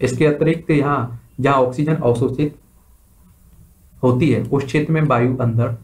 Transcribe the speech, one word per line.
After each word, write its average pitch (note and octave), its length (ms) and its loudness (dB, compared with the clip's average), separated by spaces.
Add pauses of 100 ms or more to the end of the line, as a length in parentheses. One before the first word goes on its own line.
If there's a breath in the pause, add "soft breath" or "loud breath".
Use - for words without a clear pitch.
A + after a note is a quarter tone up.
इसके B2+ 240 0
अतिरिक्त D#3+ 460 0
यहाँ C#3+ 500 -2 (180)
जहाँ C3+ 180 2
oxygen C3 380 0
अवशोषित B2 600 0 (1500)
होती B2+ 260 2
है A2+ 140 2
उस C#3 220 -2
क्षेत्र D#3 280 -2
में D#3 100 0
वायु B2 340 2
अंदर A#2 460 0